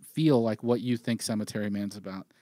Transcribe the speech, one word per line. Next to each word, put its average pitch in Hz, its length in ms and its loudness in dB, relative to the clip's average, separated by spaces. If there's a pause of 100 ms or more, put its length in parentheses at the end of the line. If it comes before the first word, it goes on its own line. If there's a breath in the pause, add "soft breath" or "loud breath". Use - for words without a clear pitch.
(140)
feel 151 300 6
like 110 200 -2
what 120 180 2
you 123 160 0
think 117 240 -2
Cemetery 107 480 -4
Man's 101 260 -6
about. 95 320 -12 (140)